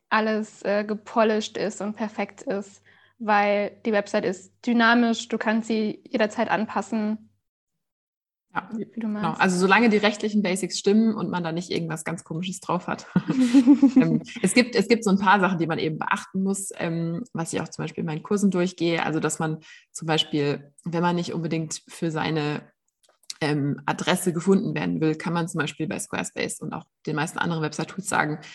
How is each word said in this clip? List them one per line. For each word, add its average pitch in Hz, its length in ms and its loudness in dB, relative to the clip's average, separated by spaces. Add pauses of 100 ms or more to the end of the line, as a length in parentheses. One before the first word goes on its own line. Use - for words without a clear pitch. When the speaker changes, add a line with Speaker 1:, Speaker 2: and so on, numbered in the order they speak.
(100)
Speaker 1:
alles, 214 540 0
äh, 208 200 0
gepolished 214 720 0
ist - 240 -4
und 208 160 -6
perfekt 208 460 -8
ist, 196 400 -8 (360)
weil 208 520 2 (160)
die 226 60 2
Website 202 340 0
ist - 260 -6 (140)
dynamisch, 233 640 4
du 220 100 -4
kannst 220 300 -2
sie 220 380 -2
jederzeit 220 440 -2
anpassen. 214 800 -4 (1200)
Speaker 2:
Ja, - 180 -6
Speaker 1:
wie, 220 200 -8
wie 226 80 -10
du 220 60 -6
Speaker 2:
genau. 208 220 -4
Speaker 1:
meinst. - 120 -4
Speaker 2:
Also 180 180 2
solange 196 300 6
die 208 100 6
rechtlichen 208 440 0
Basics 185 360 -2
stimmen 220 360 4
und - 160 -4
man 175 140 -4
da 160 80 -4
nicht 175 180 -6
irgendwas 165 340 -6
ganz 165 200 -8
Komisches 180 360 -8
drauf 170 260 -4
hat. - 240 -8
<laughs> - 60 -2 (840)
Ähm, 165 240 4 (200)
es 185 100 2
gibt, 247 220 4
es 196 140 2
gibt 226 160 4
so 202 60 2
ein 196 80 6
paar 196 220 4
Sachen, 180 180 2
die 160 80 0
man 127 120 -2
eben 156 200 -2
beachten - 440 -2
muss, 196 340 -2
ähm, 165 560 -4
was 165 220 -6
ich 185 80 -2
auch 165 60 -8
zum - 140 -12
Beispiel 156 200 -6
in 170 40 -4
meinen 156 160 -4
Kursen 202 280 2
durchgehe. 175 520 0
Also 156 180 -2
dass 156 180 -2
man 156 220 -4 (300)
zum - 160 -12
Beispiel, 147 680 0 (100)
wenn 165 180 -2
man 175 140 2
nicht 175 160 -4
unbedingt 160 560 -4
für - 220 -6
seine, 151 500 -2 (800)
ähm, 143 460 0
Adresse 160 480 0
gefunden 170 400 0
werden 147 260 -2
will, 156 140 2
kann 170 180 -6
man 170 160 -2
zum 170 120 -4
Beispiel 151 260 -6
bei - 120 -6
Squarespace - 600 -6
und 147 140 -10
auch 156 100 -12 (220)
den 151 100 -4
meisten 151 220 -4
anderen 165 240 -2
Website-Tools 156 460 -6
sagen, 151 320 -2 (140)